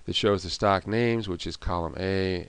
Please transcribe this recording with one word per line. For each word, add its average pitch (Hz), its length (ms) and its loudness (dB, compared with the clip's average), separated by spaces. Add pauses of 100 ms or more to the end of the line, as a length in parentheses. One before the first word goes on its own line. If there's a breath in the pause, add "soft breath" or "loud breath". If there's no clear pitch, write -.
That 92 100 -4
shows 101 260 4
the 90 80 -6
stock 98 380 2
names, 113 420 0
which 87 160 -6
is 85 100 -6
column 85 400 -2
A, 95 520 0